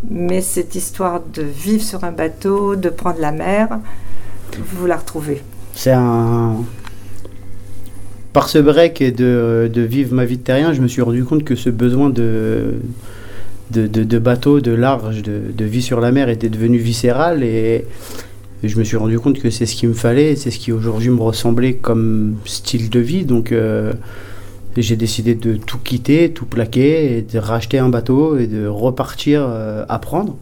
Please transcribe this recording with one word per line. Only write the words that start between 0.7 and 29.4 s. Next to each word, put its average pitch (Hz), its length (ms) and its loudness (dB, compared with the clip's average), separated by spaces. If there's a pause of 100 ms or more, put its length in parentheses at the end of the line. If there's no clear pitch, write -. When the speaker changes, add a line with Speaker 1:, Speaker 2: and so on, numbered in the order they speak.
Speaker 1:
histoire 180 440 -4 (140)
de 160 80 -6
vivre 170 400 0
sur 185 220 -4
un 175 80 -4
bateau, 196 640 0
de 180 120 0
prendre 165 300 -2
la 151 140 0
mer, 202 480 0 (760)
vous 180 300 -4
la 170 100 2
retrouvez. 147 460 -6 (320)
Speaker 2:
C'est - 160 -2
un, 117 680 2 (1700)
par 139 160 2
ce 156 100 2
break 151 420 4
et 131 100 4
de, 117 640 2
de 120 60 2
vivre 120 340 0
ma 127 100 4
vie 127 120 0
de 123 60 -8
terrien, 143 300 2
je 131 80 0
me 127 60 4
suis 123 160 0
rendu 120 220 2
compte 151 180 2
que 131 140 0
ce - 120 -2
besoin 123 420 4
de, 113 640 2 (1000)
de, 110 160 2
de, 110 160 2
de 113 160 2
bateau, 123 400 4
de 123 100 0
large, 117 520 0
de, 104 180 -4 (120)
de 104 120 -2
vie 117 180 0
sur 123 180 -2
la 120 120 2
mer 135 160 2
était 117 200 -2
devenu 113 300 2
viscéral. 123 640 0
Et, 113 420 2 (760)
et 110 60 0
je 104 100 0
me 113 60 2
suis 113 120 -2
rendu 113 220 2
compte 139 220 2
que 117 100 2
c'est 113 160 -2
ce - 80 -4
qu'il 120 140 0
me 113 60 2
fallait, 139 420 2
c'est 123 160 -4
ce - 80 -8
qui - 100 -6
aujourd'hui 113 400 0
me 120 120 4
ressemblait 120 520 2
comme 110 680 2
style - 440 -4
de 120 120 2
vie. 160 240 0
Donc, 117 260 2
euh, 110 420 0 (840)
j'ai 117 180 2
décidé 113 400 0
de 113 220 0
tout - 220 -4
quitter, 143 520 2
tout - 160 -8
plaquer, 127 720 2
et 107 40 -2
de 113 180 -4
racheter 110 380 -2
un 127 100 4
bateau 135 500 2
et 120 80 0
de 104 220 -2
repartir, 135 760 0